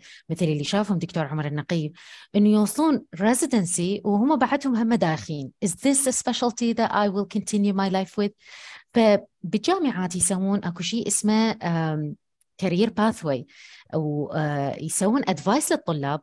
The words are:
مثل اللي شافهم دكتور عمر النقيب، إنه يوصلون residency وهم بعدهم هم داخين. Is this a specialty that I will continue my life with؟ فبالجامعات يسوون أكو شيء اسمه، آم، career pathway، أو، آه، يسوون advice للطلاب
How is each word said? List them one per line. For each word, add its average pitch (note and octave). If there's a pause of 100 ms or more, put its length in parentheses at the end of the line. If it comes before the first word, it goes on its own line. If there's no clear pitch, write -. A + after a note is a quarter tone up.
(300)
مثل D#3+
اللي D3+
شافهم G3+
دكتور E3
عمر D3
النقيب، D3+ (420)
إنه G#3
يوصلون G#3+ (100)
residency G3+
وهم G#3+
بعدهم C4
هم A3+
داخين. D#3 (120)
Is G3+
this C4+
a B3+
specialty A#3
that A3+
I G3+
will G3 (120)
continue G3+
my G3
life F#3+
with؟ G#3 (640)
فبالجامعات G#3
يسوون F#3+
أكو F3
شيء A3
اسمه، G#3+
آم، D#3+ (460)
career F#3+ (120)
pathway، E3 (500)
أو، D3+
آه، D3
يسوون G#3
advice C#4
للطلاب D3+